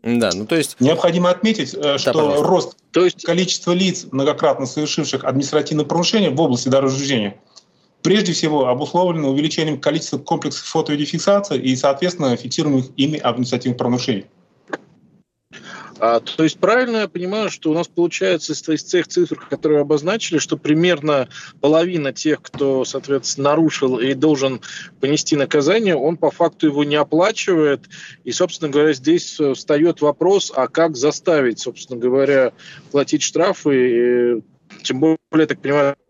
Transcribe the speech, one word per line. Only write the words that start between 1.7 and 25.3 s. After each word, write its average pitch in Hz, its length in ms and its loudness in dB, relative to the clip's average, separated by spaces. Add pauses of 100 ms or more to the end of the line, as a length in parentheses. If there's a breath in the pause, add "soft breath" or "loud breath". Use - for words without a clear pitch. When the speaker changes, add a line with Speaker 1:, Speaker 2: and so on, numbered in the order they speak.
Speaker 2:
э, - 80 -8
Speaker 1:
Да, 147 160 0
Speaker 2:
что 135 160 0
Speaker 1:
пожалуйста. 147 340 2
Speaker 2:
рост 175 300 0 (140)
Speaker 3:
То 170 120 4
есть - 220 -2
Speaker 2:
количества 175 460 -2
лиц, 180 400 0
многократно 139 560 0
совершивших 147 580 -4
административные 143 640 -2
правонарушения 175 420 2
в 135 100 -2
области 135 300 2
дорожного 135 300 2
движения, 120 420 -2 (600 soft breath)
прежде 185 280 2
всего 151 360 0
обусловлено 151 640 0
увеличением 151 500 -2
количества 151 380 -2
комплексов - 480 -4
фото-видеофиксации 160 920 -2
и, 127 160 0
соответственно, 139 600 0
фиксируемых 135 480 -2 (100)
ими 147 220 0
административных 123 600 -2
правонарушений. 123 480 -2 (1700 loud breath)
Speaker 3:
А, 117 200 2
то - 240 -2
есть 156 160 0
правильно 233 380 2
я 208 100 -2
понимаю, 185 420 -4
что 156 220 -4
у - 20 2
нас 165 140 -2
получается 170 680 -2
из, - 160 -8
из 151 140 -2
тех - 240 0
цифр, 170 280 0 (140)
которые 151 300 0
вы - 20 2
обозначили, 156 560 0
что - 180 -2
примерно 151 720 2 (320 loud breath)
половина 156 540 2
тех, 151 300 0
кто, 135 420 -2
соответственно, 135 640 -2
нарушил 143 480 2
и 131 160 0
должен 135 480 0 (400 loud breath)
понести 147 340 0